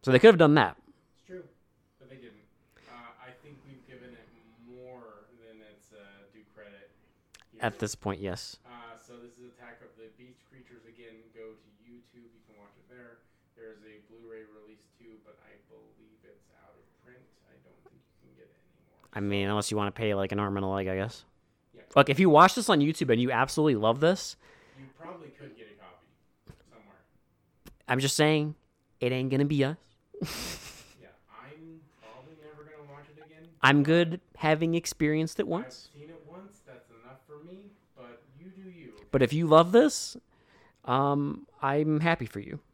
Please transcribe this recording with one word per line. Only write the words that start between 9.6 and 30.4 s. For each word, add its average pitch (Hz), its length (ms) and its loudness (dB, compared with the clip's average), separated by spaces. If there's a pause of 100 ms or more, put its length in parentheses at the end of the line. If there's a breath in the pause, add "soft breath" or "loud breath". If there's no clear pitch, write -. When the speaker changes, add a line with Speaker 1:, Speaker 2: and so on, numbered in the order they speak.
Speaker 2:
of 110 160 -20
the 113 200 -20
Beast 123 340 -20
Creatures. 120 340 -20
Again, 113 380 -20 (100)
go 110 220 -20
to 107 120 -20 (220)
YouTube. 120 380 -20
You 113 180 -20
can 107 140 -20
watch 101 180 -20
it 131 120 -20
there. 120 300 -20 (360)
There 113 160 -20
is 104 120 -20
a 107 160 -20 (120)
Blu-ray 113 320 -20
release 107 400 -20 (160)
too, 113 260 -20
but 104 180 -20
I 101 120 -20 (120)
believe 110 560 -20
it's - 220 -20 (180)
out - 140 -20
of - 80 -20 (180)
print. 123 140 -20 (320)
I - 40 -20 (120)
don't - 80 -20 (160)
think - 60 -20
you - 260 -20
can 131 160 -20
get - 80 -20
it - 80 -20
anymore. - 600 -20
Speaker 1:
I 107 60 -10
mean, 101 280 -4
Speaker 2:
So - 20 -4
Speaker 1:
unless 104 220 -4
you 107 60 -4
wanna 101 140 -4
pay, 107 220 -4
like, 98 180 -4
an 101 80 -4
arm 98 180 -4
and 98 80 -4
a 95 40 -4
leg, 98 180 -4
I 95 80 -4
guess. 101 300 -8 (480)
Speaker 2:
Yeah. - 80 -20 (140)
Speaker 1:
Look, 139 160 6
if 131 80 -2
you 185 100 6
watch 156 240 8
this 233 160 -4
on 175 120 4
YouTube 151 300 -2
and 113 100 2
you 127 100 0
absolutely 135 440 0
love 113 240 0
this 175 360 -2 (420 soft breath)
Speaker 2:
You 135 80 -20 (100)
probably 165 340 -20
could - 280 -20
get 110 140 -20
a - 80 -20
copy 98 260 -20 (640)
somewhere. 110 320 -20 (840)
Speaker 1:
I'm 127 120 0
just 135 160 -2
saying, 151 380 2 (460)
it 123 120 -2
ain't 131 200 -4
gonna 135 140 2
be 143 180 0
us. 147 140 -4 (440)
<laughs> - 800 -14